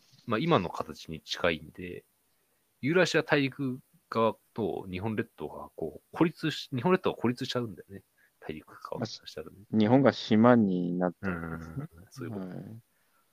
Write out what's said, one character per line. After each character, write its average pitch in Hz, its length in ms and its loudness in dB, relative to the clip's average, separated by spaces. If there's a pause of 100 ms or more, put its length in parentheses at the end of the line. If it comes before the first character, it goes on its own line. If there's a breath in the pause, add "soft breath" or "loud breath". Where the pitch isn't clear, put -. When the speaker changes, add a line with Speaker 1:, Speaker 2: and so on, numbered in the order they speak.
(260)
Speaker 1:
ま 113 100 -2
あ、 110 40 -2
今 160 180 4
の 87 120 0
形 - 380 -10
に 80 120 -10
近 - 320 -2
い 78 80 -4
ん 78 100 -16
で、 90 340 -12 (760)
ユ 143 140 -2
ー - 20 4
ラ 180 100 6
シ - 100 -2
ア 151 60 4
大 147 180 2
陸 135 380 -2 (320)
側 113 260 2 (180)
と 95 360 -4
日 92 80 -6
本 110 160 -2
列 110 220 -4
島 78 100 -10
が 73 300 -12
こ 76 280 -8
う、 - 120 -18
孤 - 80 4
立 165 260 -2
し-、 - 240 -10
日 120 80 -4
本 180 80 0
列 185 120 4
島 87 100 0
が - 40 -8
孤 - 120 0
立 127 160 -2
し 127 40 -6
ち - 80 -6
ゃ 123 40 0
う 120 80 -6
ん 87 80 -14
だ - 60 -16
よ - 80 -20
ね。 98 120 -14 (380)
大 - 120 -10
陸 78 140 -14
側 - 320 -12
か - 0 -
ら 120 80 -4
し - 280 -16
た - 80 -12
ら 80 80 -16
ね。 85 60 -20 (140)
Speaker 2:
日 110 160 4
本 131 160 6
が 117 100 8
島 117 440 6
に 90 420 2
な 90 120 2
っ - 20 -8
た 98 160 -8
ん 82 300 -6
で 82 60 -10
す 82 40 -12
ね。 80 100 -16
Speaker 1:
う 85 220 -12
ん、 101 100 -20
そ - 140 -12
う - 40 -8
い - 20 -10
う 110 40 -8
こ 98 60 -6
と。 92 80 -8
Speaker 2:
は 90 80 -12
い。 - 20 -10 (760)